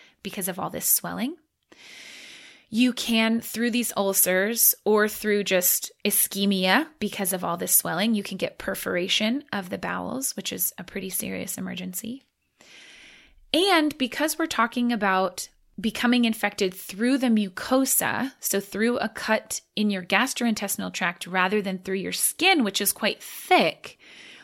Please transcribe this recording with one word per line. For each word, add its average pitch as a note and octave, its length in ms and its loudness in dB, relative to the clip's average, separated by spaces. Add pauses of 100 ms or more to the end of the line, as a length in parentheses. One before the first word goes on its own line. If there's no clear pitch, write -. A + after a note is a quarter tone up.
(240)
because F#3+ 260 -6
of F3+ 100 -6
all E3 100 -4
this - 200 -6
swelling. G3 480 -2 (1300)
You A#3+ 220 4
can, A3+ 480 2
through A#3 300 -2
these A3+ 260 0
ulcers G3 760 2 (100)
or G#3+ 240 6
through G#3 360 0
just - 480 0 (120)
ischemia G3 840 2 (100)
because G3+ 340 -2
of F3+ 120 -4
all F3 120 -2
this F#3 200 -4
swelling, F#3 400 2
you G3+ 80 0
can G3 140 -8
get - 200 -4
perforation G3 880 -2 (100)
of F#3 160 -6
the G3 80 -6
bowels, F#3 580 -4
which - 160 -8
is F#3+ 280 -4
a F#3+ 40 -10
pretty F#3+ 280 -8
serious F#3+ 460 -6
emergency. F#3 680 -8 (1300)
And D#4+ 440 2
because D4 400 -2
we're D#4+ 100 -2
talking A#3+ 440 0
about F#3+ 580 0 (300)
becoming A#3+ 460 2
infected G#3 480 0
through A#3+ 460 0
the B3+ 80 2
mucosa, A3+ 1120 2
so - 200 -2
through A3 380 0
a G#3+ 120 -2
cut - 520 -2 (140)
in G#3 140 2
your F#3+ 140 -2
gastrointestinal G#3 920 0
tract F3+ 340 -4
rather F#3+ 340 2
than F#3 180 -4
through F#3+ 180 -4
your F3+ 140 -4
skin, E4 520 2
which G3 180 0
is G3 100 0
quite - 300 -2
thick, - 760 0 (460)